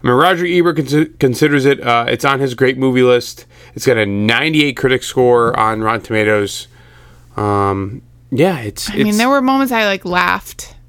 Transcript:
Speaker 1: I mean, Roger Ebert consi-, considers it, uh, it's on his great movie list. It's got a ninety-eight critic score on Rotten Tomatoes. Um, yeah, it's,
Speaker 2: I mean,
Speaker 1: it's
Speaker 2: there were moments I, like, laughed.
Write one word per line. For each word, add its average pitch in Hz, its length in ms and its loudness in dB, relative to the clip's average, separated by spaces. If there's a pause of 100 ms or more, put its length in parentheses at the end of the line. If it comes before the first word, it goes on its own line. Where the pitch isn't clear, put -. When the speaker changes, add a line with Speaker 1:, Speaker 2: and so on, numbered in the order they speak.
Speaker 1:
I - 40 -2
mean, 123 80 4
Roger 170 300 2
Ebert 170 320 2
consi-, 151 420 -2
considers 139 460 2
it, 143 180 2
uh, 117 240 2
it's 123 160 -2
on 135 160 0
his 135 160 -2
great 131 220 2
movie 131 260 2
list. 123 440 0 (280)
It's - 120 -6
got 120 100 2
a 107 80 0
ninety-eight 120 720 0
critic 127 260 0
score 120 560 2
on 110 220 0
Rotten 110 220 -2
Tomatoes. 107 680 -2 (680)
Um, 101 680 -2 (280)
yeah, 156 300 0
it's, - 300 -10
Speaker 2:
I - 60 -8
mean, 214 120 0
Speaker 1:
it's 208 100 0
Speaker 2:
there 247 120 0
were 277 100 2
moments 269 320 0
I, 220 140 0
like, 196 180 -4
laughed. 180 680 -4 (140)